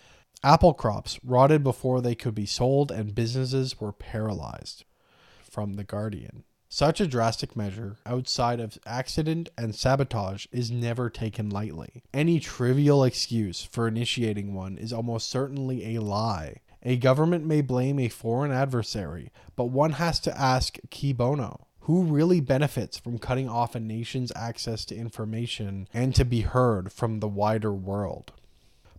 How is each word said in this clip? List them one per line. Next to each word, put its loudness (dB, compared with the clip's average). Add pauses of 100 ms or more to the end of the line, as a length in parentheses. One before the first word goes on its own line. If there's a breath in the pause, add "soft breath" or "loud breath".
(440 soft breath)
Apple 8
crops -4
rotted 6
before 0
they 0
could -4
be -4
sold, 2
and -6
businesses -2
were -6
paralyzed. -8 (640 soft breath)
From -6
The -8
Guardian. -8 (280)
Such 2
a 2
drastic 0
measure -6
outside -2
of -8
accident -4
and -4
sabotage 0
is -2
never -2
taken -4
lightly. -8 (100)
Any 4
trivial 4
excuse 0
for -2
initiating -2
one -8
is -8
almost -4
certainly -4
a -2
lie. -2 (260 soft breath)
A 0
government 4
may 2
blame 0
a 2
foreign -2
adversary, -2 (240 loud breath)
but -2
one 2
has 0
to -4
ask 2 (140)
cui -2
bono. -2 (140)
Who 4
really 4
benefits 0
from -6
cutting -2
off -2
a -6
nation's -4
access -6
to -10
information -6
and 0
to 8
be 2
heard 2
from -2
the -2
wider 0
world? -6 (640 soft breath)